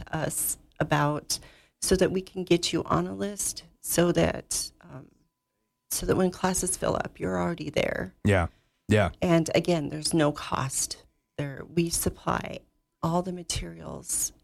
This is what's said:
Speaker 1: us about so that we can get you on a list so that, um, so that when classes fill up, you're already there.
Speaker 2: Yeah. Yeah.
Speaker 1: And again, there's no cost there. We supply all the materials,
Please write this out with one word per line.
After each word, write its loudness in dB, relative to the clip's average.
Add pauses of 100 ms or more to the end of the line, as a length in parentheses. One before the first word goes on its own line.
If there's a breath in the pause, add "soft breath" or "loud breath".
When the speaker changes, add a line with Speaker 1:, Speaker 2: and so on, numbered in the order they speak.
(120)
Speaker 1:
us -2 (200)
about 0 (420 loud breath)
so 2
that 4
we 0
can -6
get 2
you 0
on 2
a -8
list -6 (160)
so 4
that, 0 (120)
um, -16 (840)
so -4
that 2
when 4
classes 0
fill 0
up, -6
you're -2
already -4
there. -2 (120)
Speaker 2:
Yeah. 4 (400)
Yeah. 4 (140)
Speaker 1:
And 4
again, 2
there's -6
no 4
cost -4 (360)
there. -8 (100)
We 2
supply -4 (440)
all 2
the -6
materials, -6 (120)